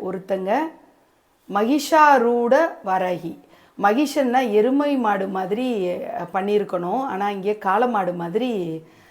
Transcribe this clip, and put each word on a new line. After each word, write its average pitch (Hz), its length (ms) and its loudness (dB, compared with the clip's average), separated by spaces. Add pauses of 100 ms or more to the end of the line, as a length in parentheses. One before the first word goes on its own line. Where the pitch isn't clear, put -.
ஒருத்தங்க 190 480 -4 (1000)
மகிஷாரூட 247 1000 4 (300)
வாராகி. 180 520 -2 (440)
மகிஷன்னா 254 680 2
எருமை 269 440 2
மாடு 202 320 0
மாதிரி, 196 600 -2
அ, 170 460 -6
பண்ணியிருக்கணும். 202 680 -2
ஆனா 190 280 -4
இங்கே 202 280 -4
காளை 208 300 2
மாடு 190 240 -2
மாதிரி 175 680 -4 (280)